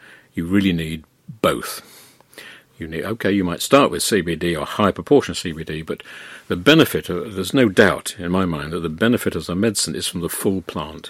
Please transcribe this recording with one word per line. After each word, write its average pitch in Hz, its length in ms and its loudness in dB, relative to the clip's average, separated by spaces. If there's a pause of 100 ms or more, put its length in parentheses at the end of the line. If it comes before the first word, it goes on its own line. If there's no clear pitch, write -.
(360)
you 85 100 -4
really 95 280 2
need 80 320 -6 (360)
both. 67 400 -2 (1000)
You 85 60 -8
need, 80 200 -6
okay, 104 260 -2
you 101 120 4
might 85 200 -2
start 135 260 6
with - 140 -4
C 104 180 2
B 85 140 -2
D 85 200 -2
or 76 60 -4
a 76 40 -6
high 101 260 2
proportion 113 400 2
of 78 80 -6
C 87 120 -8
B 80 120 -10
D, 78 180 -8
but - 220 -8 (440)
the - 80 -2
benefit, 123 540 4
of, 90 240 -6
there's 95 180 -6
no 127 180 6
doubt 92 500 4
in 87 120 -4
my 95 140 2
mind 76 260 -4
that 87 100 -4
the 82 80 -4
benefit 104 460 0
as 82 140 -6
a 87 60 -2
medicine 98 400 -2
is 87 120 -6
from 90 140 -6
the 82 80 -4
full 98 320 -2
plant, 80 480 -10